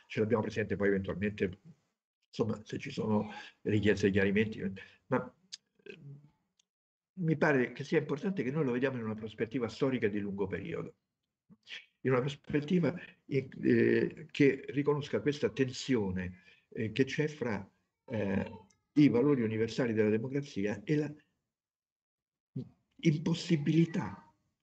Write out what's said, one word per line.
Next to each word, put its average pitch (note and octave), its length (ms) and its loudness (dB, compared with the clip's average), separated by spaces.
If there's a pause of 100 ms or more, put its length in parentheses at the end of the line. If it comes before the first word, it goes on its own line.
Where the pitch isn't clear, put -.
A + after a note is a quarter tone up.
ce - 100 -8
l'abbiamo G#2+ 240 2
presente G#2+ 320 -4
poi G2+ 140 2
eventualmente F#2+ 720 -2 (760)
insomma, A2 280 -2
se - 140 -8
ci - 120 -12
sono G#2+ 420 -2 (300)
richieste G#2 460 4
di F#2+ 40 2
chiarimenti, G2+ 480 2 (460)
ma, - 280 -2 (500)
eh, - 140 -18 (1200)
mi D#3+ 180 2
pare C#3+ 360 4
che - 100 -10
sia D#3 160 0
importante C#3+ 440 -2
che B2 80 -2
noi D3+ 160 0
lo A#2+ 60 0
vediamo B2+ 260 0
in A2+ 60 -6
una A2 100 -4
prospettiva A2+ 540 -4
storica B2 400 0
di G2+ 120 -4
lungo G2 260 -4
periodo, - 500 -8 (1080)
in B2+ 80 2
una B2 100 4
prospettiva, D3 760 0 (300)
eh, C3+ 240 -2 (140)
eh, A#2 680 4
che - 380 4
riconosca C#3 540 -2
questa C#3+ 260 0
tensione, G#2 920 -2 (260)
eh, A2 240 -6
che C3+ 120 2
c'è D3 220 -2
fra, A2+ 400 -6 (440)
eh, G2 420 -2 (420)
i D3 140 8
valori B2+ 340 4
universali A2 520 0
della G#2+ 160 4
democrazia A#2 720 -2
e D#3 120 0
la D3 160 -2 (1900)
impossibilità D#3+ 1200 0 (400)